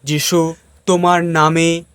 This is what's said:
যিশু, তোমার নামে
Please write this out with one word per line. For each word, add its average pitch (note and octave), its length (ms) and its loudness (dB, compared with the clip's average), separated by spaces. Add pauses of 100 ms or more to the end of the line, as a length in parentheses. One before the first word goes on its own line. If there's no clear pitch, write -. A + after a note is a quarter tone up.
যিশু, D#3+ 520 -2 (300)
তোমার F3 380 2
নামে E3 600 0 (120)